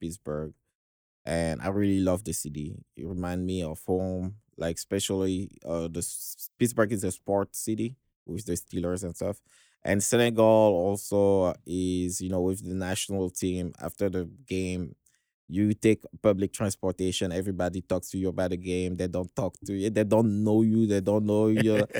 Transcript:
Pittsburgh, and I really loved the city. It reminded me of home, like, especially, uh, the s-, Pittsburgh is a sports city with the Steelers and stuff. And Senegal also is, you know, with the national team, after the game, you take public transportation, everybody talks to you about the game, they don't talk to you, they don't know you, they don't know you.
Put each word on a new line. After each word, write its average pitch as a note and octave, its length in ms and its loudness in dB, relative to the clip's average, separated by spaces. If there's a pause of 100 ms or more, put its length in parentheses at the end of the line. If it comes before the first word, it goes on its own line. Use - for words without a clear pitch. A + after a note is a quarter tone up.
Pittsburgh, D#2 520 -8 (720)
and D#2+ 380 -2
I E2+ 60 -4
really G2 320 0
loved F#2 260 0
the E2 60 -6
city. D2 440 -8 (200)
It C#2+ 100 -10
reminded F2+ 400 -4
me F#2 160 -4
of D#2 220 -8
home, F#2 520 -4 (200)
like, E2+ 200 -4
especially, F#2+ 760 -2 (140)
uh, E2 240 -4
the E2+ 120 -8
s-, - 580 -10
Pittsburgh A2+ 340 2
is G2+ 120 -4
a G#2 80 -2
sports - 460 -4
city A2 380 -4 (300)
with G2 200 -10
the F2+ 80 -4
Steelers F2+ 500 -4
and E2+ 100 -8
stuff. G2 260 -6 (440)
And G2 180 2
Senegal A#2 420 4
also G2 1080 4 (120)
is, F2+ 540 -2
you F#2 80 -4
know, F#2 140 0
with F#2+ 240 -2
the F2+ 80 -6
national F#2+ 560 -4
team, F2+ 500 -4
after F#2+ 300 -4
the F2+ 180 -4 (180)
game, F2+ 480 -4 (580)
you G#2 220 2
take G#2+ 300 2 (180)
public G2 300 2
transportation, F#2 800 -2
everybody F2+ 480 -2
talks F2+ 300 -4
to F#2+ 80 -6
you F#2+ 100 0
about F2+ 220 -2
the F2+ 60 -2
game, F2+ 380 -2
they F2+ 140 -2
don't F2+ 260 -6
talk G2 200 -4 (120)
to G#2 80 -4
you, G2 160 0
they G#2+ 140 2
don't G#2+ 400 4
know G#2+ 180 6
you, A2 240 4
they G2+ 140 6
don't G2+ 260 2
know G#2+ 220 4
you. A2 360 4 (160)